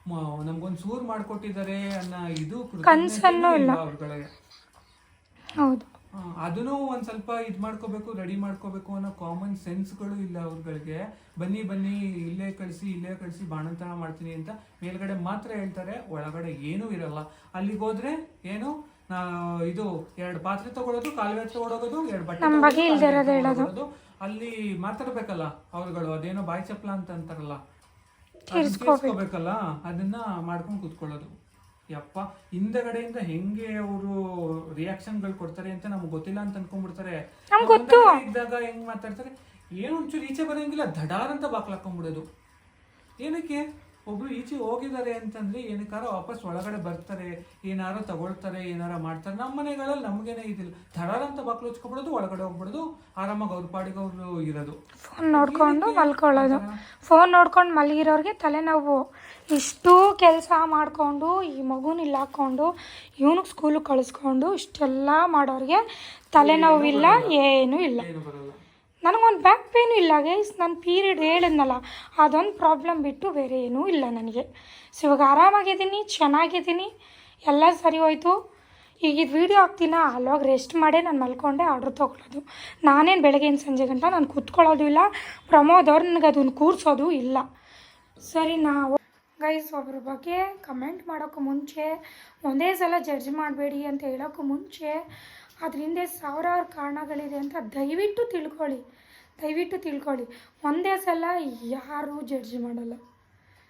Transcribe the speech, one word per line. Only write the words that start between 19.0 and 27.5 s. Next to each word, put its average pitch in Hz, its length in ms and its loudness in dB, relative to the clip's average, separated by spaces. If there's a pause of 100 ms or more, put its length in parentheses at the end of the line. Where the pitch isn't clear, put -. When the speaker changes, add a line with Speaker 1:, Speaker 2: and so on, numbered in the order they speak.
Speaker 1:
ನಾ-, 175 540 -6
ಇದು 175 540 -8
ಎರಡು 180 220 -10
ಪಾತ್ರೆ 196 300 -6
ತಗೊಳ್ಳೋದು, 240 460 -6
ಕಾಲುವೆ 214 240 -4
ಹತ್ರ 226 180 -10
ಓಡೋಗೋದು, 233 500 -6
ಎರಡು 190 160 -8
ಬಟ್ಟೆ 170 200 -4
Speaker 2:
ನಮ್ 302 180 4
ಬಗ್ಗೆ 294 140 6
Speaker 1:
ತಗೊಳ್ಳೋದು, 330 180 4
Speaker 2:
ಇಲ್ದೇ 294 120 6
Speaker 1:
ಕಾಲುವೆ 285 140 4
ಹತ್ರ 277 120 2
Speaker 2:
ಇರೋದು 262 280 2
ಹೇಳೋದು. 240 200 -4
Speaker 1:
ಓಡೋಗೋದು. - 280 -14 (120)
ಅಲ್ಲಿ 214 580 -8
ಮಾತಾಡ್ಬೇಕಲ್ಲ 208 640 -8
ಅವ್ರುಗಳು, 170 680 -10
ಅದೇನೋ 180 300 -8
ಬಾಯಿ 175 200 -6
ಚಪ್ಲ 202 280 -12
ಅಂತ 190 200 -8
ಅಂತಾರಲ್ಲ, 160 420 -12